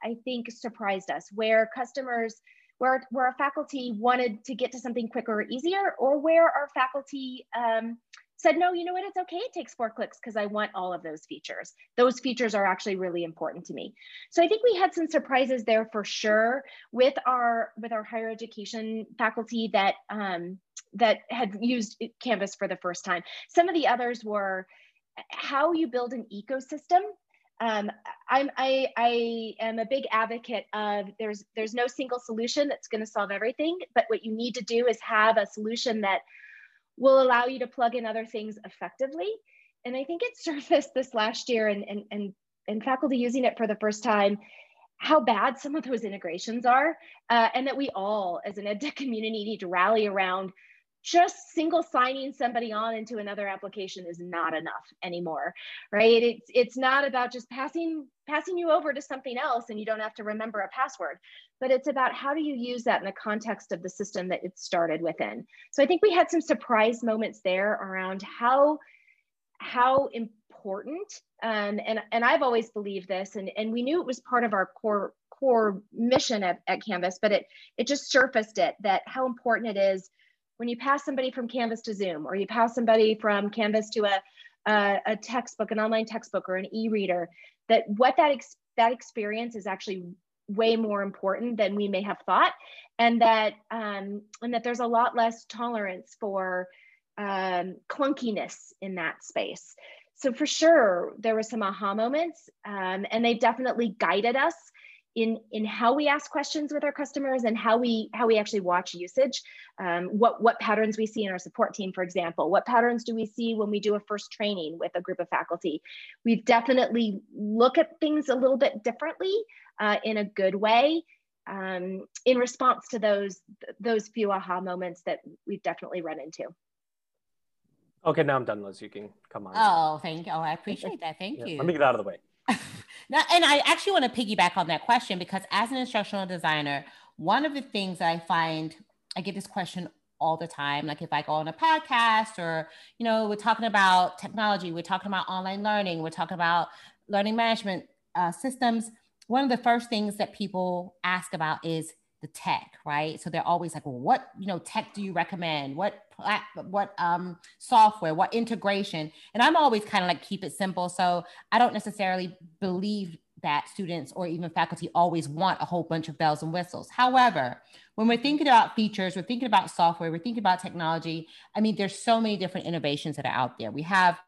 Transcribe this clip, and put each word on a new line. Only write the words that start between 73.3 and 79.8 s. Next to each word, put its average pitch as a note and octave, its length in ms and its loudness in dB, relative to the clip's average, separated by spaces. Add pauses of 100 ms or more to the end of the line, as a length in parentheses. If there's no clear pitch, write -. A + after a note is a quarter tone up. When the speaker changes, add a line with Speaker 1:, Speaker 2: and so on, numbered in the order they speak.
Speaker 1:
and, G3 220 -8
and A3 140 -2
we A#3 100 -2
knew D4 200 0
it - 60 -8
was B3 120 -4
part B3 240 0
of A3 100 0
our F#3+ 160 2 (100)
core, G#3 340 -2 (180)
core A3 500 2 (100)
mission A#3+ 520 0
at, F3 240 -2
at F#3+ 180 -2
Canvas, F#3 340 -2
but G#3+ 120 2
it, G3 140 2 (320)
it A#3+ 100 -2
just C#4 240 -2
surfaced B3+ 480 2
it, E3+ 220 2
that G3 260 2
how C4 180 -2
important A#3 500 0
it G3 40 0
is F#3+ 320 2 (460)